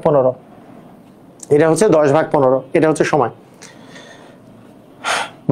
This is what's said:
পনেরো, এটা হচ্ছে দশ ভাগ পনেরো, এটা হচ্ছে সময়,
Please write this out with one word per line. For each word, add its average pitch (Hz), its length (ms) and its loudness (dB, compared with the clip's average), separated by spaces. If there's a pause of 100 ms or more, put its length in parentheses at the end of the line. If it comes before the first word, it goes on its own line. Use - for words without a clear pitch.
পনেরো, 135 260 0 (1200)
এটা 151 160 2
হচ্ছে 160 140 2 (120)
দশ 151 180 2
ভাগ 156 180 0
পনেরো, 135 240 2 (200)
এটা 156 120 2
হচ্ছে 156 240 0
সময়, 127 180 0 (2250)